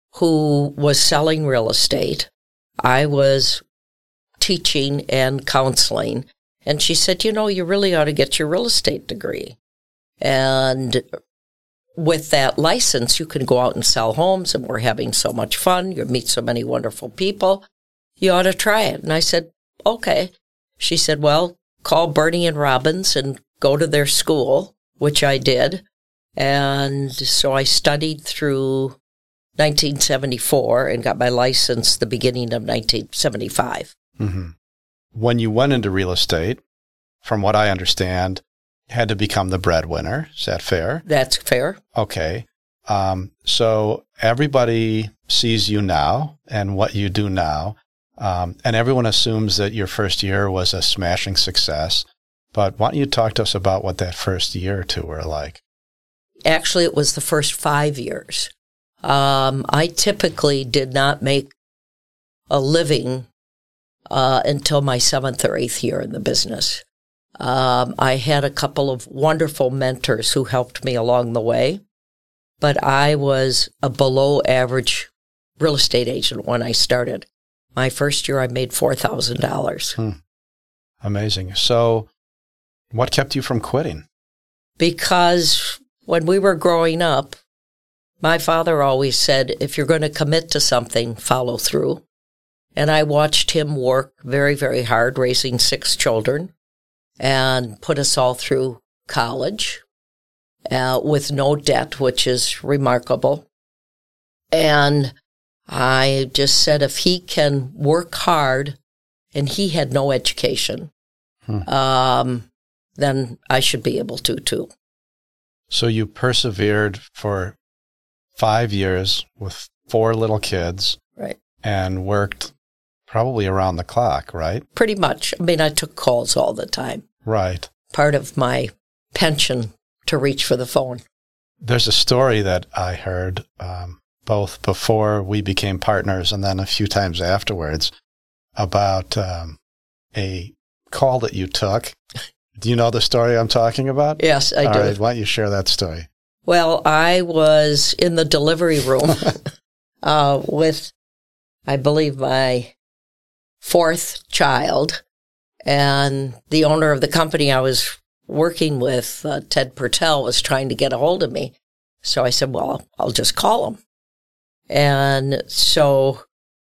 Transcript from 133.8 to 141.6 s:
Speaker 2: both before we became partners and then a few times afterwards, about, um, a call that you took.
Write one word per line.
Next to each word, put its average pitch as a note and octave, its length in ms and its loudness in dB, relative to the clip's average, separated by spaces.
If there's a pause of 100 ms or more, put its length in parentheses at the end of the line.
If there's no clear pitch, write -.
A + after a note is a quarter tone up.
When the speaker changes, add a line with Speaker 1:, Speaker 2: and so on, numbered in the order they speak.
Speaker 2:
both G#2 360 -2
before G#2+ 640 0
we G#2 180 -2
became G2 380 -2
partners F#2+ 520 0
and G2 120 -4
then F#2+ 160 0
a F#2+ 60 -2
few - 200 -2
times F#2 360 -2
afterwards, E2+ 680 -2 (640)
about, G2 640 0
um, E2+ 400 -6 (580)
a F#2+ 380 -8 (380)
call B2+ 300 2
that A2 120 -4
you F#2+ 140 -4
took. G#2 460 -2 (640)